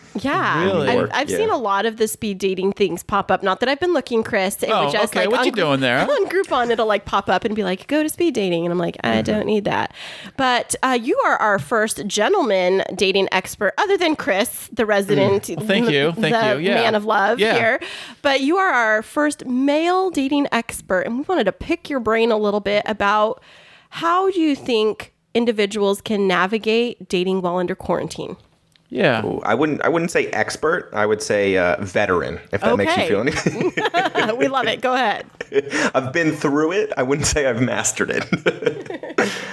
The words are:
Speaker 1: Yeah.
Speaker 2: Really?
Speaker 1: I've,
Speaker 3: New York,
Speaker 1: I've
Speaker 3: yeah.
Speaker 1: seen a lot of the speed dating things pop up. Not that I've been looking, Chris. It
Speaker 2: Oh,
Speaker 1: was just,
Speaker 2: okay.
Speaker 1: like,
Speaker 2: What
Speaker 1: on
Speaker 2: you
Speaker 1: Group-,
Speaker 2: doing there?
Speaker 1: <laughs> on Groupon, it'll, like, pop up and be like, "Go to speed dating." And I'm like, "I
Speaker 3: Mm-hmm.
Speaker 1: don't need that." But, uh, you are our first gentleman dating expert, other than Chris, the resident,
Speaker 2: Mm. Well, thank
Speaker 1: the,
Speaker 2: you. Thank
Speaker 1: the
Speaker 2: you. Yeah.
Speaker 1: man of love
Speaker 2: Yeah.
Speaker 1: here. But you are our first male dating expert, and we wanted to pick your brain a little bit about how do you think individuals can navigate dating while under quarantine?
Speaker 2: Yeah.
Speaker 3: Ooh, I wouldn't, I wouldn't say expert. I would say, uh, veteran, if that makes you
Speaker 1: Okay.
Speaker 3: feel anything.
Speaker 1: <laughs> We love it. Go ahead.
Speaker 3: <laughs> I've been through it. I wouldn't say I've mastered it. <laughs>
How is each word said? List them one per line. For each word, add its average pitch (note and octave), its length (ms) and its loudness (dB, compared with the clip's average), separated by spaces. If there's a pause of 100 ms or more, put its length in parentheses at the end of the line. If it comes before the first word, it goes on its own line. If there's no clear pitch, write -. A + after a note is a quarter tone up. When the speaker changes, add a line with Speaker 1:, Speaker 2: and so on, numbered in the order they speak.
(160)
Speaker 1:
Yeah. A3 500 0
Speaker 2:
Really? E3+ 220 0
Speaker 1:
I've, - 60 2
Speaker 3:
New - 80 2
York, - 120 -2
Speaker 1:
I've - 160 -2
Speaker 3:
yeah. F#2 80 -2
Speaker 1:
seen A4 120 0
a G4 80 2
lot G3+ 280 0
of A3+ 120 -2
the A3 120 0
speed G3+ 300 -6
dating F#3+ 340 -2
things F3 300 -2
pop G3 280 -2
up. F#3+ 120 2
Not F#3+ 180 0
that B3 80 0
I've C#4 100 -2
been F4+ 140 0
looking, B3 300 0
Chris. G3 400 -2
It - 60 -2
Speaker 2:
Oh, F#3+ 160 2
Speaker 1:
was C#3+ 80 -2
just, G#3 200 0
Speaker 2:
okay. F#3+ 80 0
Speaker 1:
like, F#3 100 0
Speaker 2:
What A#3+ 100 2
Speaker 1:
on B3+ 40 2
Speaker 2:
you - 60 2
Speaker 1:
Group-, G3 140 0
Speaker 2:
doing C#3 140 2
there? C3 220 2
Speaker 1:
<laughs> A3 80 0
on B4 180 2
Groupon, C4+ 440 0
it'll, A3+ 160 2
like, G#3 180 0
pop G#3 240 -2
up F#3 160 0
and G#3 100 -2
be G#3 80 -2
like, F#3 240 -4
"Go D4+ 160 2
to D#4 60 -2
speed E4 240 0
dating." F3+ 320 0
And F3 60 0
I'm F3 80 0
like, E3+ 240 -4
"I - 40 0 (100)
Speaker 3:
Mm-hmm. A2 60 0
Speaker 1:
don't G#2+ 220 0
need G#3+ 200 0
that." - 280 -2 (420)
But, B3+ 480 0
uh, C4 180 2
you D#4+ 240 0
are D4 120 4
our G#3 220 2
first G#3+ 480 -2
gentleman G3+ 760 2 (120)
dating G3 360 2
expert, - 460 -2
other G4 200 2
than D#4+ 180 2
Chris, - 580 -2
the A#3 120 0
resident, G3 580 2
Speaker 2:
Mm. E3 140 -8
Well, - 100 -4
thank G#3+ 180 2
Speaker 1:
the, E3+ 80 2
Speaker 2:
you. C#3+ 200 2
Thank E3 220 0
Speaker 1:
the G#3+ 260 2
Speaker 2:
you. F#3+ 80 0
Yeah. G3+ 60 2
Speaker 1:
man A3 200 2
of G#3 100 -2
love G#3 340 2
Speaker 2:
Yeah. G#3+ 160 4
Speaker 1:
here. A#3 240 2 (440)
But C#4 180 2
you D#4 160 2
are F#4+ 120 2
our A3+ 340 2
first - 420 -2
male D#4 640 2
dating C#4+ 420 0
expert, - 500 -2
and A#3 180 -4
we - 100 -6
wanted E4 160 2
to F3+ 80 2
pick - 360 -6
your C#4 100 -2
brain A3+ 320 2
a G#3+ 60 2
little G#3 240 0
bit G3+ 260 0
about G#3+ 540 0 (500)
how F4+ 400 0
do F#4 100 -2
you D4 140 2
think A3 580 -2 (200)
individuals G#3 680 0
can G3+ 260 0
navigate G#3 840 0
dating F#3 320 0
while F3+ 160 -2
under F#3 180 -2
quarantine? - 600 -6 (560)
Speaker 2:
Yeah. B2 320 0
Speaker 3:
Ooh, - 220 -2
I - 80 2
wouldn't, D3+ 300 0
I B2+ 60 2
wouldn't E3+ 200 0
say - 180 0
expert. - 680 -2
I G#2+ 120 2
would G#2+ 160 0
say, G2 360 2
uh, F2 260 2
veteran, F2+ 560 0 (120)
if G2+ 100 -2
that A#3 140 2
makes - 220 2
you - 60 0
Speaker 1:
Okay. - 60 -2
Speaker 3:
feel G2+ 120 2
anything. F3 560 -2
Speaker 1:
<laughs> E4+ 640 -2
We C#4 80 2
love C4 200 -2
it. A3 140 -4
Go B3+ 120 0
ahead. A3+ 320 0 (260)
Speaker 3:
<laughs> C#3+ 420 0
I've B2+ 180 0
been D#3+ 200 2
through D3+ 400 0
it. G#3 260 -2
I C3+ 60 0
wouldn't C3+ 240 0
say D3+ 180 0
I've A#2+ 160 2
mastered G#2+ 500 0
it. - 1080 -4
<laughs> G3+ 100 0 (240)